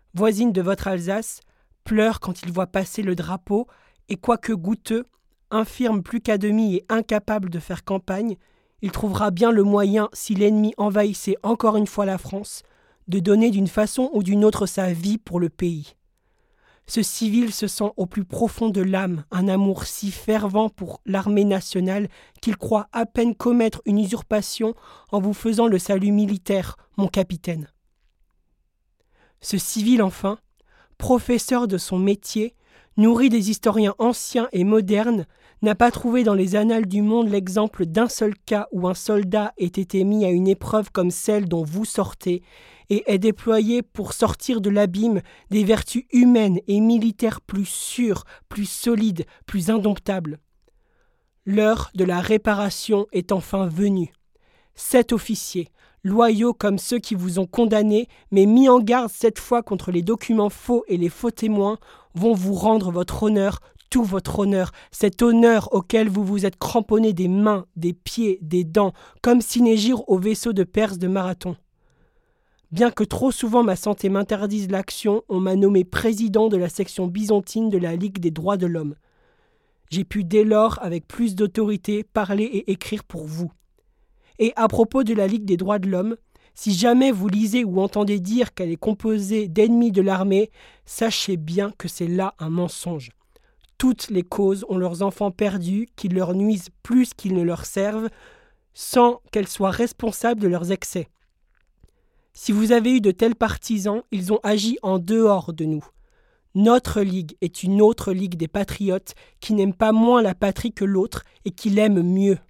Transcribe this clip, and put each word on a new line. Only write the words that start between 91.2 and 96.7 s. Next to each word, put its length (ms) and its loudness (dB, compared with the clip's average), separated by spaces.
bien 420 -4
que 80 -12
c'est 220 -6
là 320 -2
un 100 -6
mensonge. 600 -6
Toutes 300 0
les 140 -2
causes 480 -2
ont 80 -2
leurs 240 -4
enfants 280 -2
perdus 560 -4
qui 120 -6
leur 240 -2
nuisent 380 -2